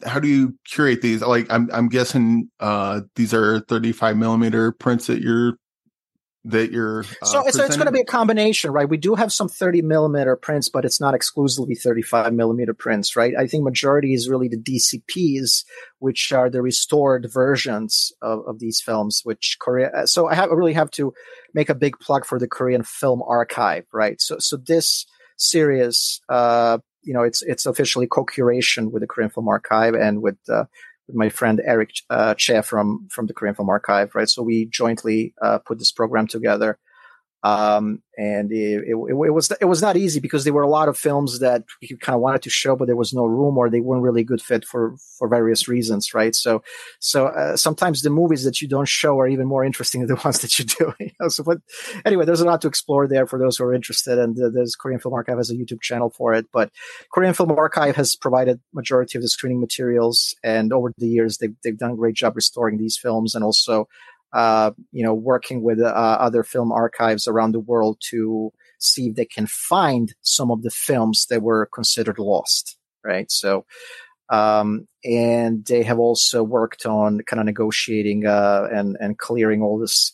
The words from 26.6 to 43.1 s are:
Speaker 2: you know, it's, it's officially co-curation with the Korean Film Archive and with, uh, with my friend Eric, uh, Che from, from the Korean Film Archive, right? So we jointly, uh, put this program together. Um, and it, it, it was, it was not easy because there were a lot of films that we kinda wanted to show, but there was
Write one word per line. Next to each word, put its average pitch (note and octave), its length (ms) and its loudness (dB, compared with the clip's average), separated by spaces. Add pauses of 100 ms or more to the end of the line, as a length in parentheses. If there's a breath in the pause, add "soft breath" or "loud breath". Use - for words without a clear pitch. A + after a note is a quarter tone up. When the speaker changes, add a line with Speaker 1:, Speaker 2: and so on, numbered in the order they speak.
Speaker 2:
you C#3 100 -8
know, A#2+ 100 0
it's, A#2 180 0
it's - 240 -4
officially B2 420 0
co-curation A#2+ 840 0
with G#2+ 100 -4
the A2 60 -4
Korean A2+ 220 -2
Film A2+ 180 -6
Archive A2 480 2
and G#2+ 260 2
with, G2+ 160 -2 (120)
uh, A2+ 160 0 (420 loud breath)
with B2 80 -8
my A2 140 2
friend A2 340 0
Eric, A2+ 280 0 (180)
uh, A2 240 2
Che A2 300 2
from, G#2 460 -2
from A2+ 180 -6
the A2+ 60 -10
Korean G2+ 220 -4
Film G2 140 -4
Archive, G2+ 440 2
right? G#2+ 140 0
So - 160 -2
we A2+ 220 0
jointly, A2+ 760 -2
uh, A2 180 2
put A2+ 200 -8
this - 140 0
program A2 340 0
together. A2 500 -2 (640 soft breath)
Um, G#2+ 580 2 (160)
and G#2 340 -4
it, G#2 360 -2
it, A2+ 80 -2
it C#3 360 0
was, D#3 200 0 (100)
it G3+ 40 2
was F3 140 4
not G3 160 2
easy F3 240 0
because C3 240 -2
there C#3+ 100 2
were D3 100 4
a C#3+ 40 2
lot D3+ 220 4
of C3+ 80 0
films C#3+ 420 -2
that B2 240 2 (160)
we A#2+ 80 -20
kinda B2+ 300 -2
wanted C3 240 2
to - 80 -12
show, C3+ 260 0
but B2+ 100 -2
there A#2+ 100 2
was A#2 180 -2